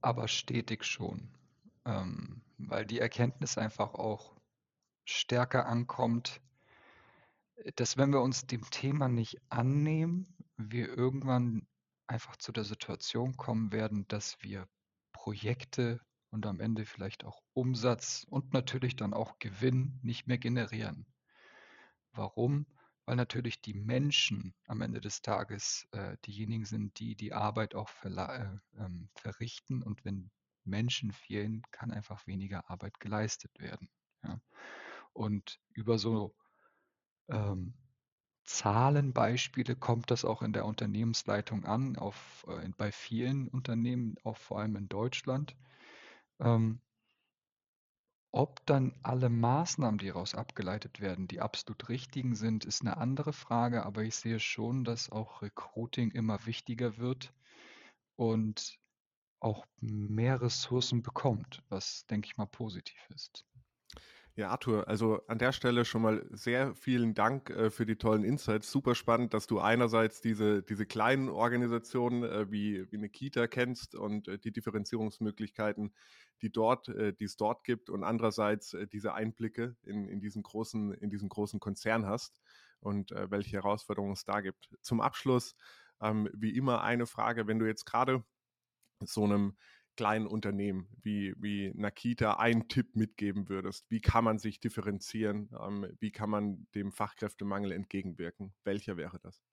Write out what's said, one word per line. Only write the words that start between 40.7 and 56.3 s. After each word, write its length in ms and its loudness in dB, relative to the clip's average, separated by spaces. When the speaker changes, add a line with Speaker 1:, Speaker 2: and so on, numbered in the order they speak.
Speaker 1:
an, 320 0
auf, 500 -10
äh, 180 -6
in, 100 -6
bei 160 -2
vielen 560 -2
Unternehmen, 760 0
auch 140 -6
vor 220 -6
allem 160 0
in 140 -6
Deutschland. 640 -2
Ähm, 420 4
ob 340 2
dann 380 4
alle 260 2
Maßnahmen, 720 4
die 80 -4
daraus 280 -4
abgeleitet 640 -4
werden, 280 -2
die 140 -6
absolut 480 -6
richtigen 460 -2
sind, 300 0
ist 180 -4
'ne 140 0
andere 360 0
Frage. 520 0
Aber 180 -2
ich 120 -4
sehe 240 -2
schon, 440 0
dass 280 -2
auch 300 -6
Recruiting 720 -2
immer 340 0